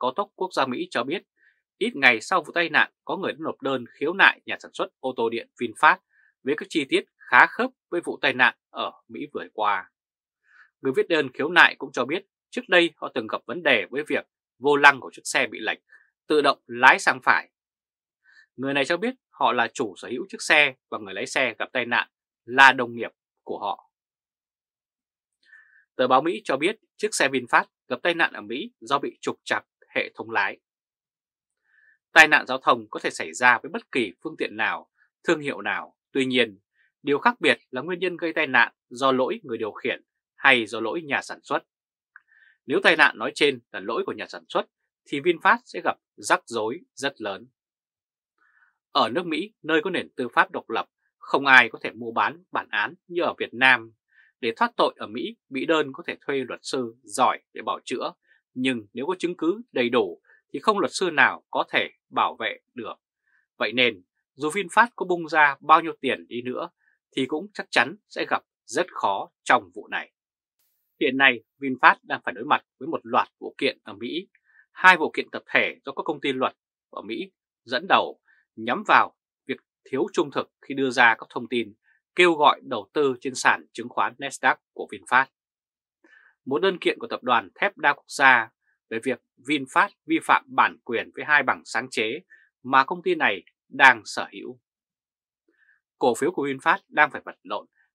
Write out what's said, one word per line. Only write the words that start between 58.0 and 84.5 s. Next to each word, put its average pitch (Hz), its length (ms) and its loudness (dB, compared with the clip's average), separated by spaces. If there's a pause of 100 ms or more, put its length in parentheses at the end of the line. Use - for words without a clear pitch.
nhưng 127 380 -4
nếu 131 140 -8
có 180 120 -2
chứng 175 180 -4
cứ 202 260 -2 (100)
đầy 120 160 0
đủ 117 340 -2 (300)
thì - 60 -8
không 202 200 0
luật 165 160 -2
sư 180 160 -4
nào 120 400 2
có 147 200 -2
thể 117 200 -2 (180)
bảo 123 320 -2
vệ 107 180 -6 (160)
được. 101 200 -12 (640)
Vậy 110 140 -4
nên, 117 320 0 (300)
dù 143 140 -6
VinFast 202 480 0
có 185 100 -8
bung 170 220 -4
ra 147 320 2
bao 156 200 4
nhiêu 160 200 -6
tiền 95 260 -4
đi 120 160 -10
nữa 123 260 -8 (480)
thì 135 100 -2
cũng 160 280 -6
chắc - 160 -10
chắn 135 260 0 (120)
sẽ - 200 -8
gặp - 140 -2 (220)
rất 160 280 -4
khó 110 380 -4 (120)
trong 123 320 0
vụ - 140 -18
này. 82 240 -8 (880)
Hiện 135 160 0
nay, 131 280 2 (140)
VinFast 139 440 4
đang 139 220 -8
phải - 100 -4
đối 113 100 -12
mặt 135 200 0 (140)
với 127 100 -16
một 123 140 -6
loạt 117 260 0 (100)
vụ 107 200 -14
kiện 131 240 -4
ở 107 120 -16
Mỹ. 135 340 -10 (440)
Hai 185 240 6
vụ 156 140 -2
kiện - 200 -6
tập 110 160 -10
thể 104 380 0
do 135 80 -10
các - 120 -10
công 147 160 -6
ty 139 120 -4
luật 127 240 -4 (340)
ở - 120 -12
Mỹ 165 300 -10 (320)
dẫn 123 240 -6
đầu 107 320 2 (360)
nhắm 120 300 -4
vào 120 300 4 (300)
việc - 140 -8 (240)
thiếu 147 280 -4
trung 156 180 -2
thực - 300 -6
khi 139 140 -12
đưa 135 160 -2
ra 117 280 4
các - 120 -20
thông 123 180 -10
tin 113 260 -6 (400)
kêu 175 200 6
gọi 147 300 2
đầu 120 280 -8
tư 139 280 0
trên 127 140 -8
sàn 110 380 0
chứng 117 160 -12
khoán 113 300 -4
Nasdaq 139 380 -2 (160)